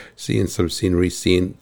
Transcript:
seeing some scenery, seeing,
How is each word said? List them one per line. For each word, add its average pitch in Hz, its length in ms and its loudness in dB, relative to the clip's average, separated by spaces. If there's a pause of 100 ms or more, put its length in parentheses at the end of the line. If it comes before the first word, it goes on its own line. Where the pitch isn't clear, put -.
(160)
seeing 101 320 -2
some 87 200 0
scenery, 90 400 0
seeing, 92 540 0